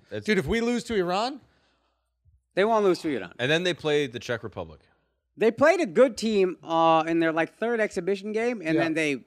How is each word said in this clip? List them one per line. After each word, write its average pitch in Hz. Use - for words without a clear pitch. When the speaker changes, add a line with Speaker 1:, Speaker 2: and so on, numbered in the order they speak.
Speaker 1:
that's 104
Speaker 2:
Dude, 214
if 139
we 214
lose 233
to 233
Iran, 202
Speaker 3:
They 185
won't 214
lose 180
to 165
Iran. 98
Speaker 1:
And 127
then 165
they 180
play 147
the 120
Czech 117
Republic. 90
Speaker 3:
They 208
played 311
a 311
good 214
team, 202
uh, 165
in 165
their, 165
like, 160
third 233
exhibition 202
game, 226
and 160
Speaker 2:
Yeah. 160
Speaker 3:
then 160
they, 151